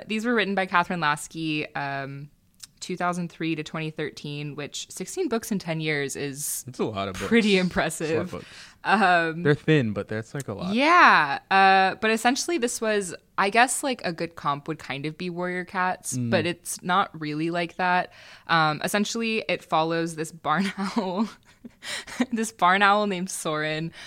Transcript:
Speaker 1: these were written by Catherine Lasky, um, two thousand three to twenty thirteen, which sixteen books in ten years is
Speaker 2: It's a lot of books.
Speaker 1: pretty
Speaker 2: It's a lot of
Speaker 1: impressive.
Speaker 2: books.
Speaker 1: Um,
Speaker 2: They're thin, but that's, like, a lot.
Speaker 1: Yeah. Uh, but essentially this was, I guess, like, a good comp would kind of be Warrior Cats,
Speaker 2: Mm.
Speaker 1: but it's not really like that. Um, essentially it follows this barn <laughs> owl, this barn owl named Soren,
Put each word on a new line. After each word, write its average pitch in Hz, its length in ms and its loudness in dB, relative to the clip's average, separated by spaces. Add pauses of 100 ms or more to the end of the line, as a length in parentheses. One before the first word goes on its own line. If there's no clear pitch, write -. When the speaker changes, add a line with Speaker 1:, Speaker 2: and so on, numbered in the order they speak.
Speaker 1:
these 214 180 -4
were 247 100 2
written 202 200 2
by 190 120 0
Catherine 180 340 0
Lasky, 151 720 -2
um, 139 560 -8 (480)
two - 180 -8
thousand 175 360 -2
three 165 240 -4
to 151 80 -6
twenty 156 260 -6
thirteen, 147 640 -8
which 139 380 -10
sixteen 330 360 -6
books 226 220 -4
in 202 80 0
ten 165 220 -4
years 147 340 -2
is 143 540 -6
Speaker 2:
It's 127 100 -12
a 214 60 0
lot 101 240 -2
of 92 60 -6
books. 95 120 -4
Speaker 1:
pretty 220 240 4
Speaker 2:
It's 202 40 6
a - 20 8
lot 185 40 4
of 185 60 2
Speaker 1:
impressive. 165 640 -2
Speaker 2:
books. - 160 -10 (380)
Speaker 1:
Um, 175 600 4
Speaker 2:
They're 147 100 6
thin, 135 380 4
but 101 160 -6
that's, 110 260 -6
like, 143 140 -8
a 107 60 -8
lot. 180 200 -4
Speaker 1:
Yeah. 240 640 6 (140)
Uh, 190 480 6
but 220 100 2
essentially 247 480 0
this 240 220 -2
was, 208 340 -2 (240)
I 196 100 2
guess, 233 360 2
like, 254 200 -4
a 180 80 -2
good 165 220 -8
comp 143 320 -4
would 156 140 -6
kind 139 260 -8
of 156 100 -6
be 180 140 -6
Warrior 180 340 -6
Cats, 185 520 -4
Speaker 2:
Mm. 123 140 -2
Speaker 1:
but 160 160 2
it's - 360 -6
not 180 260 0 (120)
really 156 320 -4
like 175 240 -4
that. 180 360 0 (360)
Um, 156 340 2
essentially 220 680 -2
it 180 140 -2
follows 165 540 0
this 156 160 -6
barn 165 420 0
<laughs> 196 220 -6
owl, 196 320 0 (1040)
this 220 200 -2
barn 185 300 4
owl 208 240 6
named 185 240 -4
Soren, 156 640 -4 (140)